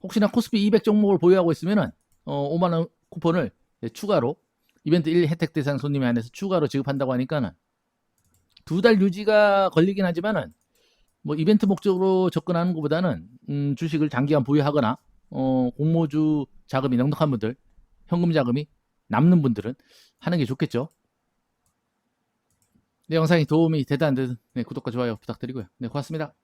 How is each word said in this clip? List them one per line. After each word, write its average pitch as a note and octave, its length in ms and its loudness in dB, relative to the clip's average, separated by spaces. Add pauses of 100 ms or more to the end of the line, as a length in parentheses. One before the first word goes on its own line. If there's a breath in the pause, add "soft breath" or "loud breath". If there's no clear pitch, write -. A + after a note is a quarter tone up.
혹시나 G3 240 0
코스피 A3 400 0
이백 G#3+ 160 4
종목을 G#3 360 2
보유하고 F3 340 4
있으면은, E3 380 -2 (340)
어, - 100 -8 (160)
오만 E3+ 220 0
원 E3+ 160 -2 (220)
쿠폰을, E3 400 -2 (320)
네, A#2 80 -8
추가로 E3 460 -2 (480)
이벤트 D#3 260 0
일 E3+ 180 2
혜택 E3 240 -4
대상 C#3+ 260 -2
손님에 C#3 280 -2
한해서 A#2+ 260 -2
추가로 F#3 340 -2
지급한다고 C#3 460 -4
하니까는 B2+ 380 -2 (1120)
두 F3 180 -4
달 A3 180 6
유지가 G3+ 680 4
걸리긴 F#3+ 360 0
하지만은, F3 480 -4 (720)
뭐, D3 140 -4
이벤트 G3 300 2
목적으로 F#3 640 2
접근하는 F3 420 -2
것보다는, D#3 560 -2 (200)
음, C#3+ 280 -2
주식을 D#3 320 -2
장기간 C#3+ 340 0
보유하거나, C#3 540 0 (340)
어, C3 460 -2
공모주 D#3 720 0 (200)
자금이 C3 300 0
넉넉한 C#3+ 340 0
분들, A2+ 260 -4 (500)
현금 F3 260 0
자금이 C#3+ 340 0 (400)
남는 D#3+ 360 4
분들은 A#2 320 -2 (440 soft breath)
하는 E3+ 200 -2
게 C#3 60 0
좋겠죠. C3 440 -4 (2250)
네, D#3+ 80 -2
영상이 D#3+ 280 2
도움이 D#3+ 400 2
되다 C#3+ 240 -2
안 C3+ 60 0
되든, B2 220 -4 (180)
네, A#2+ 100 -4
구독과 C3 260 -10
좋아요 A#2+ 260 -4
부탁드리고요. A#2+ 500 -12 (120)
네, B2 100 -10
고맙습니다. D3 560 -8